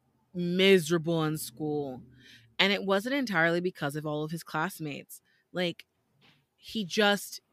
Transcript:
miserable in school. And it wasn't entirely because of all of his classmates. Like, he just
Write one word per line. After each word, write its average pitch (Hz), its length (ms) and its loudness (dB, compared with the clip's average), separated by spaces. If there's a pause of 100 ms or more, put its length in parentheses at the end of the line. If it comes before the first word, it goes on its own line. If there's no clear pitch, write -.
(340)
miserable 175 920 4
in 156 120 -2
school. 147 640 -6 (560)
And - 140 4
it 196 120 0
wasn't 202 300 0
entirely 175 460 2
because 156 360 -4
of 151 100 -6
all 151 180 -2
of 156 80 -6
his 165 100 -8
classmates. 156 800 -8 (300)
Like, 175 340 -6 (720)
he - 300 -8
just 202 560 0 (120)